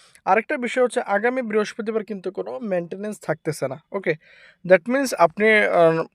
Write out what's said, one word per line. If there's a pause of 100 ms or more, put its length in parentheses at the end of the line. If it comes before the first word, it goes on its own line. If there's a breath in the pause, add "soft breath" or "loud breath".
(240 soft breath)
আরেকটা
বিষয়
হচ্ছে
আগামী
বৃহস্পতিবার
কিন্তু
কোনো
মেইনটেনেন্স
থাকতেছে
না। (100)
ওকে, (520 soft breath)
that
means
আপনি,
আহ, (100)